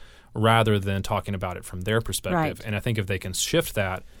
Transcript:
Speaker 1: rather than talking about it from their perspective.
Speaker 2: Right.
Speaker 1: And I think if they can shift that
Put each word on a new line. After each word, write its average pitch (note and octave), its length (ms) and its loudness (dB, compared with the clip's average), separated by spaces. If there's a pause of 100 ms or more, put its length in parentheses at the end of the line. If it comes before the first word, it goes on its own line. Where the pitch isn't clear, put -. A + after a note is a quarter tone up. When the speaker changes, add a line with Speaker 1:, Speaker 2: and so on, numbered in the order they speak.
(340)
Speaker 1:
rather A2 440 6
than G2 260 -2
talking G2+ 300 -2
about F#2 240 -4
it F2+ 80 -12
from F2+ 160 -10
their G#2+ 200 2
perspective. D3+ 580 -2
Speaker 2:
Right. - 60 -12
Speaker 1:
And G#2+ 100 -4
I G2+ 40 0
think A2+ 180 0
if G2 100 -2
they G2 100 -2
can F2+ 160 -8
shift - 420 -2
that F#2 280 -2 (160)